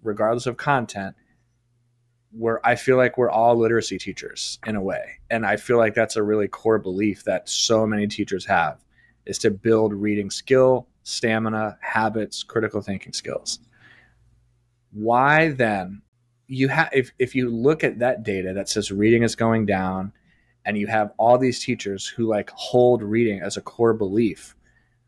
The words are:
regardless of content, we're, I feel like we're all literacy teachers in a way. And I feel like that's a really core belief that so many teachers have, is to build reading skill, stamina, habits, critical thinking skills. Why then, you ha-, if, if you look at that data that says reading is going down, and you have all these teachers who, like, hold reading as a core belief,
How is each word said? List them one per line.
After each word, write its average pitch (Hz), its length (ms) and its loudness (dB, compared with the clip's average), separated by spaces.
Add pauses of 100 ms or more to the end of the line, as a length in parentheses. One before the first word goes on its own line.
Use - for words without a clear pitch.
regardless 113 440 -2
of 120 100 -4
content, 110 580 -4 (1200)
we're, 113 320 -2
I 120 100 4
feel 127 220 2
like 123 220 2
we're 120 120 2
all 117 260 6
literacy 113 420 0
teachers - 680 -10
in 110 80 -4
a 101 80 -4
way. - 380 -6 (100)
And 113 160 -2
I 104 100 2
feel 120 220 2
like 110 160 4
that's 113 220 0
a 110 80 2
really 104 240 0
core 110 320 2
belief 95 440 -2
that 92 240 -4
so 110 380 0
many 104 220 0
teachers 101 380 -6
have, 85 320 0 (480)
is - 120 -8
to 110 120 2
build 110 420 2
reading 104 380 -2
skill, 127 560 2 (160)
stamina, 110 800 -2
habits, 110 640 -4
critical 110 380 -4
thinking 95 320 -10
skills. - 480 -8 (1300)
Why 127 560 2
then, 104 540 -2 (460)
you 131 200 0
ha-, 156 240 0
if, 131 260 0
if 123 160 -2
you 127 140 0
look 127 360 0
at 113 160 -2
that 120 240 0
data 95 300 -4
that 98 140 -6
says - 220 -4
reading 110 320 4
is 110 140 0
going 113 300 0
down, 95 460 -2 (520)
and 104 140 -4
you 101 80 -2
have 107 320 -2
all 120 200 6
these 127 240 0
teachers 101 440 -6
who, 113 200 -4
like, 107 240 -2
hold 123 520 2
reading 107 380 0
as 98 160 -6
a 98 40 -8
core 117 340 2
belief, 107 600 -2 (540)